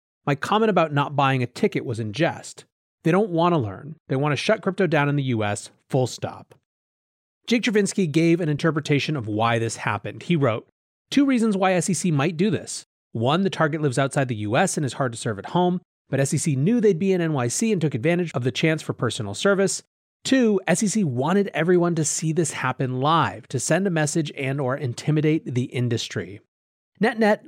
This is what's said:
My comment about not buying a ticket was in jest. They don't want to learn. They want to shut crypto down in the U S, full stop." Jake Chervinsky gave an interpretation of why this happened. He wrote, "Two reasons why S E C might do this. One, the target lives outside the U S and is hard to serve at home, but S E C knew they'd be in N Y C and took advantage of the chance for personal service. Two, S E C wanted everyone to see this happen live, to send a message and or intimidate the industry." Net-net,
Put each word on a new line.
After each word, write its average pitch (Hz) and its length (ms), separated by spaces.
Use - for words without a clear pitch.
My 143 100
comment 214 360
about 160 240
not 143 220
buying 135 260
a 120 40
ticket - 380
was 117 160
in 107 120
jest. - 520
They 165 80
don't 190 200
want 175 220
to 165 60
learn. 107 380
They 139 80
want 147 160
to 131 40
shut 208 260
crypto 190 240
down 147 220
in 143 80
the 139 80
U 113 200
S, 104 260
full 127 160
stop." - 480
Jake 220 180
Chervinsky 196 460
gave 165 300
an 160 80
interpretation 151 680
of 113 100
why 113 320
this 113 180
happened. 107 460
He 175 140
wrote, 120 300
"Two 277 160
reasons 226 320
why 190 160
S 180 160
E - 20
C 175 180
might 151 280
do 196 100
this. - 380
One, 135 300
the 190 80
target 156 320
lives 135 160
outside 139 300
the 120 80
U 104 200
S 180 220
and 151 80
is - 80
hard 127 180
to 113 60
serve 107 200
at - 120
home, 180 320
but 135 120
S 139 120
E 151 60
C 139 180
knew 208 240
they'd 196 180
be 190 140
in 180 80
N 160 140
Y 123 140
C 226 240
and 180 100
took 147 120
advantage 165 380
of 120 120
the 127 80
chance 160 280
for - 140
personal 107 400
service. 196 480
Two, 226 420
S 165 160
E 220 40
C 202 180
wanted 156 440
everyone 175 480
to 160 80
see 160 280
this 156 200
happen 127 460
live, 135 500
to 123 120
send 185 260
a 190 40
message 156 480
and 135 200
or 131 160
intimidate 151 800
the 123 100
industry." 113 760
Net-net, 220 480